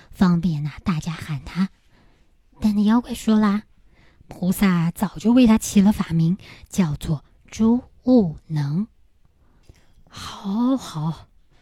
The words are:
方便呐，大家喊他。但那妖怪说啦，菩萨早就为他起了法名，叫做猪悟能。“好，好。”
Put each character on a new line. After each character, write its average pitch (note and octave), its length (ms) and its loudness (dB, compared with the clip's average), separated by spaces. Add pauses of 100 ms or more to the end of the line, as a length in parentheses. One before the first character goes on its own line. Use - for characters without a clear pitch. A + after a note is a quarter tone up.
(100)
方 F3 300 2
便 D#3 240 -4
呐， D3 80 -8 (100)
大 E3 160 -4
家 E3 140 -8
喊 D3+ 320 -10
他。 F#3 240 -4 (920)
但 G#3+ 140 2
那 G#3 80 2
妖 A3 180 4
怪 A#3+ 140 -10
说 A3 240 0
啦， G#3 240 0 (640)
菩 - 260 -6
萨 F3 380 2
早 - 280 -6
就 G#3+ 140 2
为 B3 140 6
他 A3 120 6
起 - 220 2
了 G3 120 6
法 - 200 -4
名， E3 240 2 (320)
叫 D#3+ 280 -2
做 - 280 -6 (220)
猪 A3+ 360 0 (220)
悟 G#3+ 320 2 (100)
能。 D#3 400 -4 (1200)
“好， A#3 680 -4
好。” D#3+ 520 -8 (340)